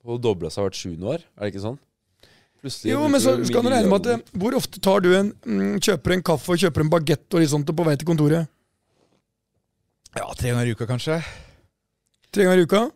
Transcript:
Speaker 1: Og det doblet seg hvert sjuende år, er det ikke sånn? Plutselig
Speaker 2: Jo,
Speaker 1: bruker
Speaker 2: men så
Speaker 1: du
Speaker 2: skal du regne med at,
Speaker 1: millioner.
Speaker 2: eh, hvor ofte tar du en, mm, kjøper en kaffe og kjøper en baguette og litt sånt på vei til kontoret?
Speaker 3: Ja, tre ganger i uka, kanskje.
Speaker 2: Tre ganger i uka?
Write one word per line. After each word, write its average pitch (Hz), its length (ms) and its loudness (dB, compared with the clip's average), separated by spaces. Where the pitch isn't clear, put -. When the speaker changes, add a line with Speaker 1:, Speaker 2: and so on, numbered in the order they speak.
Speaker 1:
Og 120 100 -6
det 120 80 -6
doblet 87 300 -2
seg 101 100 -2
hvert 95 140 -4
sjuende 90 380 -8
år, 165 80 -12
er - 200 -16
det 104 80 -4
ikke 98 140 -10
sånn? 131 120 -10
Plutselig - 300 -6
Speaker 2:
Jo, 185 80 0
Speaker 1:
bruker 294 100 2
Speaker 2:
men 277 80 4
så 262 160 4
Speaker 1:
du 247 80 -2
Speaker 2:
skal 240 220 0
du - 20 2
regne 220 220 2
med 196 80 4
at, 214 80 -2
Speaker 1:
millioner. 233 180 -2
Speaker 2:
eh, - 160 -10
hvor 247 160 -2
ofte - 240 -6
tar 196 240 2
du 180 80 4
en, 202 200 2
mm, 202 280 -2
kjøper 180 300 0
en 180 100 -2
kaffe 170 300 0
og 170 80 0
kjøper 156 220 0
en 156 80 2
baguette 165 440 0
og 165 60 4
litt 147 100 2
sånt 147 160 -2
på 165 160 -2
vei 147 160 2
til 160 80 -4
kontoret? 160 400 2
Speaker 3:
Ja, 101 160 -8
tre 123 220 -4
ganger 120 160 0
i - 20 -4
uka, 110 160 -6
kanskje. 156 300 -4
Speaker 2:
Tre 196 140 4
ganger 185 160 6
i - 20 6
uka? 185 160 2